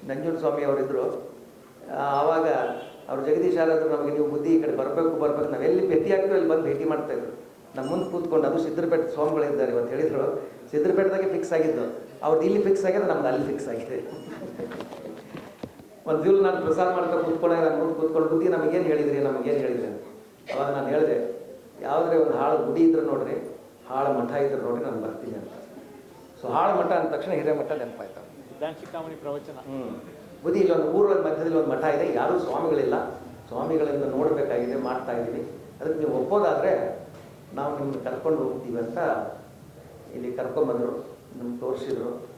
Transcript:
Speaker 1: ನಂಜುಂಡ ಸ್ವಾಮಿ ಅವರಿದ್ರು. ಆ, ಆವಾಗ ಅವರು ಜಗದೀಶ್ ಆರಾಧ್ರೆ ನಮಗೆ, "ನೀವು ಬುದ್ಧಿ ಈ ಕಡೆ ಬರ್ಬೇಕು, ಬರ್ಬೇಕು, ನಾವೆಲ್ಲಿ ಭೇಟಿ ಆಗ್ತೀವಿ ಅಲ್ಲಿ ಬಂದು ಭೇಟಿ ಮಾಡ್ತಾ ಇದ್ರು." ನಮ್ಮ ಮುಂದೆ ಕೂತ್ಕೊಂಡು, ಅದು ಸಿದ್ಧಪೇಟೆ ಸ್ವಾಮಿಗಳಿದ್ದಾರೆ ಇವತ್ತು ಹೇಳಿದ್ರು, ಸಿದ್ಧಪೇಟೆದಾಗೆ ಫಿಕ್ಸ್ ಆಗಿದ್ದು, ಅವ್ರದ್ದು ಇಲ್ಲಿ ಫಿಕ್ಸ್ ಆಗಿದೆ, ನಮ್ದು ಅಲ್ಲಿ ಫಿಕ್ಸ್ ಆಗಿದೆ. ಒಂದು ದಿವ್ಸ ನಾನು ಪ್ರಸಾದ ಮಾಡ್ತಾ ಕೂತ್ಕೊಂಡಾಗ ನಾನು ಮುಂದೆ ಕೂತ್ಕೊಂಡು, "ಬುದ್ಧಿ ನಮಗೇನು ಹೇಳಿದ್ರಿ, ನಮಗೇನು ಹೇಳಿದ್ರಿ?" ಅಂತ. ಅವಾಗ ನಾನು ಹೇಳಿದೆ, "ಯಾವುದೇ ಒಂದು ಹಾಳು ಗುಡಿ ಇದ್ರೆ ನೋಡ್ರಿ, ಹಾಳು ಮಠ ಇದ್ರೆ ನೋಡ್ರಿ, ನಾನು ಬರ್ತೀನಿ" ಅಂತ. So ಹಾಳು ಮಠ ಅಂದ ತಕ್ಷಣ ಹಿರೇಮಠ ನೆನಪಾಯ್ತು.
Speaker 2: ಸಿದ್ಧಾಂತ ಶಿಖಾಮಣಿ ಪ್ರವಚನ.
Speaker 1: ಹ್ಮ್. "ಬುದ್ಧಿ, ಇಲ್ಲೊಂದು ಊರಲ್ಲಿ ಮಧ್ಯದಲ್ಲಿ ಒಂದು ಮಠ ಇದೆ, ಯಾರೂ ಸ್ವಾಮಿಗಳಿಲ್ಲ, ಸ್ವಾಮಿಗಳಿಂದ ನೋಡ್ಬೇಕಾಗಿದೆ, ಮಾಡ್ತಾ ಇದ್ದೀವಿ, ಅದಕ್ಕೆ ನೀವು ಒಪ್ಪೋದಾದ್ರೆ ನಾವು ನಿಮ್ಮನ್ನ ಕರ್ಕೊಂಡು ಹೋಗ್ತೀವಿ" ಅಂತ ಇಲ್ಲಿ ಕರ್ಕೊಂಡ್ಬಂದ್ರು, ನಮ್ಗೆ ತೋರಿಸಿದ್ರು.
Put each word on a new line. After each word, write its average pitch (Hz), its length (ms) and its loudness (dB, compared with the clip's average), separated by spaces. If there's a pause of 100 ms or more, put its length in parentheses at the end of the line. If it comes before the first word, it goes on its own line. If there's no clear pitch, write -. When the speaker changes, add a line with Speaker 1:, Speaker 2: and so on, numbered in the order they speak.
(100)
Speaker 1:
ನಂಜುಂಡ 160 280 -4
ಸ್ವಾಮಿ 143 260 0
ಅವರಿದ್ರು. 135 680 -2 (580)
ಆ, 139 60 -8
ಆವಾಗ 147 520 2 (600)
ಅವರು 135 120 -4
ಜಗದೀಶ್ 165 380 2
ಆರಾಧ್ರೆ 160 300 4
ನಮಗೆ, 147 240 0
"ನೀವು 147 160 2
ಬುದ್ಧಿ 151 280 2
ಈ 160 40 6
ಕಡೆ 147 160 0
ಬರ್ಬೇಕು, 160 320 2
ಬರ್ಬೇಕು, 151 420 0
ನಾವೆಲ್ಲಿ 165 380 2
ಭೇಟಿ 170 240 4
ಆಗ್ತೀವಿ 190 220 4
ಅಲ್ಲಿ 170 140 4
ಬಂದು 160 140 4
ಭೇಟಿ - 220 0
ಮಾಡ್ತಾ 151 300 -2
ಇದ್ರು." - 180 -6 (440)
ನಮ್ಮ 131 140 -6
ಮುಂದೆ 180 200 -2
ಕೂತ್ಕೊಂಡು, 160 380 2
ಅದು 165 140 0
ಸಿದ್ಧಪೇಟೆ 165 460 0
ಸ್ವಾಮಿಗಳಿದ್ದಾರೆ 143 640 0
ಇವತ್ತು 120 240 0
ಹೇಳಿದ್ರು, - 520 0 (220)
ಸಿದ್ಧಪೇಟೆದಾಗೆ 190 640 2
ಫಿಕ್ಸ್ 170 200 -2
ಆಗಿದ್ದು, 156 480 0 (220)
ಅವ್ರದ್ದು 156 240 4
ಇಲ್ಲಿ 202 160 4
ಫಿಕ್ಸ್ 190 220 4
ಆಗಿದೆ, 190 220 2
ನಮ್ದು 147 220 2
ಅಲ್ಲಿ - 180 0
ಫಿಕ್ಸ್ - 220 -4
ಆಗಿದೆ. 117 420 -6 (2000)
ಒಂದು 160 180 2
ದಿವ್ಸ 196 180 6
ನಾನು 190 140 4
ಪ್ರಸಾದ 170 380 2
ಮಾಡ್ತಾ 170 280 0
ಕೂತ್ಕೊಂಡಾಗ 165 460 2
ನಾನು 151 160 2
ಮುಂದೆ 160 160 -2
ಕೂತ್ಕೊಂಡು, 160 280 2
"ಬುದ್ಧಿ 165 200 2
ನಮಗೇನು 156 360 2
ಹೇಳಿದ್ರಿ, 147 340 2
ನಮಗೇನು 131 400 0
ಹೇಳಿದ್ರಿ?" 123 280 -2
ಅಂತ. 104 160 -8 (560)
ಅವಾಗ 143 140 0
ನಾನು 139 160 -2
ಹೇಳಿದೆ, 143 580 0 (360)
"ಯಾವುದೇ 165 340 2
ಒಂದು - 220 4
ಹಾಳು 226 200 2
ಗುಡಿ 165 320 4
ಇದ್ರೆ 160 160 2
ನೋಡ್ರಿ, - 520 -4 (300)
ಹಾಳು 135 300 0
ಮಠ 120 120 -2
ಇದ್ರೆ 139 320 0
ನೋಡ್ರಿ, 120 220 -2
ನಾನು 117 180 -4
ಬರ್ತೀನಿ" 113 320 -8
ಅಂತ. 104 140 -10 (960)
So 123 40 -6
ಹಾಳು 180 300 2
ಮಠ - 140 2
ಅಂದ 160 220 2
ತಕ್ಷಣ 185 160 -4
ಹಿರೇಮಠ 147 420 0
ನೆನಪಾಯ್ತು. 117 420 -8
Speaker 2:
ಸಿದ್ಧಾಂತ - 640 -12
ಶಿಖಾಮಣಿ 160 360 -10
ಪ್ರವಚನ. 143 580 -10
Speaker 1:
ಹ್ಮ್. 123 240 -8 (460)
"ಬುದ್ಧಿ, 190 180 2
ಇಲ್ಲೊಂದು 196 240 4
ಊರಲ್ಲಿ 190 400 4
ಮಧ್ಯದಲ್ಲಿ 160 320 2
ಒಂದು 143 120 4
ಮಠ 131 160 0
ಇದೆ, 147 320 2
ಯಾರೂ - 220 2
ಸ್ವಾಮಿಗಳಿಲ್ಲ, 147 720 2 (380)
ಸ್ವಾಮಿಗಳಿಂದ 143 560 0
ನೋಡ್ಬೇಕಾಗಿದೆ, 139 720 2
ಮಾಡ್ತಾ 127 360 -2
ಇದ್ದೀವಿ, 120 400 -4 (280)
ಅದಕ್ಕೆ 156 200 -2
ನೀವು 131 200 0
ಒಪ್ಪೋದಾದ್ರೆ - 760 2 (560)
ನಾವು 143 240 -4
ನಿಮ್ಮನ್ನ 135 300 -4
ಕರ್ಕೊಂಡು 156 340 0
ಹೋಗ್ತೀವಿ" 120 360 -4
ಅಂತ - 200 -4 (1160)
ಇಲ್ಲಿ 123 180 -6
ಕರ್ಕೊಂಡ್ಬಂದ್ರು, 123 840 -2 (200)
ನಮ್ಗೆ 120 240 -8
ತೋರಿಸಿದ್ರು. 123 760 -4